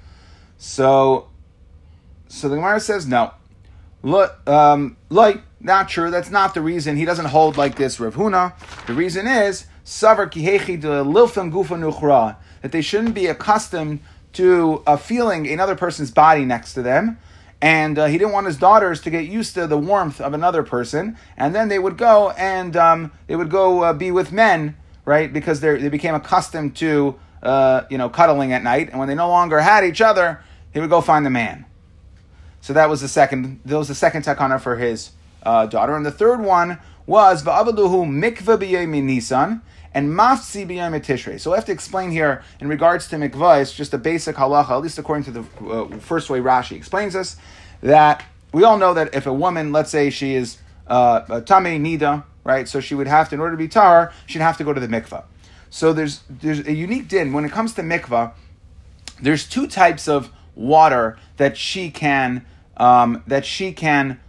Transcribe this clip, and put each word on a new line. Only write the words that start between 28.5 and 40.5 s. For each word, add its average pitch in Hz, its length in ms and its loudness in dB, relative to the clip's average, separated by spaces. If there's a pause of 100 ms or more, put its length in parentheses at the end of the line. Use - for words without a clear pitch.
at 123 100 -2
night. 127 280 -2
And 127 80 -10
when 135 100 -6
they 139 60 -4
no 170 140 0
longer 175 320 2
had 196 240 6
each 175 160 -2
other, 185 420 2 (300)
he 151 80 -6
would 160 80 -4
go 165 120 4
find 156 260 2
the 135 40 -2
man. 113 360 -6 (960)
So - 140 -10
that 156 140 6
was 151 120 -2
the 135 80 -8
second, 131 560 0
that 139 120 -4
was 147 120 -4
the 139 60 -10
second 156 300 0
takana 135 360 -2
for 123 160 -4
his, 117 340 -6 (320)
uh, 113 240 2
daughter. 117 300 -2
And 147 100 -4
the 143 60 -6
third 233 280 2
one 175 380 0 (280)
was, 185 360 4
Va'avaduhu 190 640 0
mikveh 208 500 0
b'yom 175 440 -2
Nisan 135 600 -2 (300)
and 143 180 -4
mafsi 202 580 0